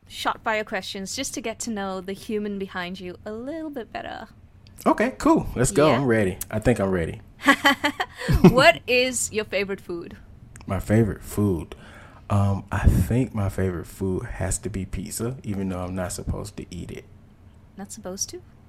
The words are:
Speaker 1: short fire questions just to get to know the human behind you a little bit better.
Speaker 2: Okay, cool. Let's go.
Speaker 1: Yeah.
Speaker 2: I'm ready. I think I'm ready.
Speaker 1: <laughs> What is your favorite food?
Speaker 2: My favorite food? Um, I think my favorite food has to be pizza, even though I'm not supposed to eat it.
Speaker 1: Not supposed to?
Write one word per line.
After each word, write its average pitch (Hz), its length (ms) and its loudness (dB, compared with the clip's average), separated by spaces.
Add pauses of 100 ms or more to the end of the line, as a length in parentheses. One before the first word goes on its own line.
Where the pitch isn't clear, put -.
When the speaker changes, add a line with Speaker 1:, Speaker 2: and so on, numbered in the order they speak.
Speaker 1:
short - 380 -4
fire 214 180 0
questions 190 540 -8
just 277 180 -6
to 294 60 -8
get 220 200 -6
to 240 120 -6
know 196 280 -4
the 185 120 -8
human 208 480 -6
behind 190 400 -8
you 180 160 -10 (100)
a 214 60 -10
little 302 380 -8
bit 233 220 -12
better. - 360 -10 (580)
Speaker 2:
Okay, 254 320 2
cool. - 380 4
Let's 127 160 2
go. 147 160 6
Speaker 1:
Yeah. 131 100 6
Speaker 2:
I'm 139 80 2
ready. 107 320 4 (100)
I 110 120 -4
think 120 180 4
I'm 98 140 2
ready. 90 280 -2 (240)
Speaker 1:
<laughs> - 1040 4
What 262 360 8
is 247 460 2
your 214 120 -2
favorite 196 360 -4
food? - 360 -10 (500)
Speaker 2:
My 92 140 -2
favorite 107 420 4
food? 92 520 -2 (540)
Um, 101 420 2
I - 160 2
think 110 480 2
my 101 140 0
favorite 92 380 -2
food 95 400 -4
has - 320 -4
to - 120 -6
be 98 140 -4
pizza, 113 580 -6
even 98 280 -4
though 90 100 -4
I'm 90 140 -6
not 90 180 -4
supposed - 460 -8
to - 120 -10
eat 87 200 -10
it. - 140 -12 (760)
Speaker 1:
Not 196 120 -14
supposed 196 400 -10
to? 359 120 -14 (260)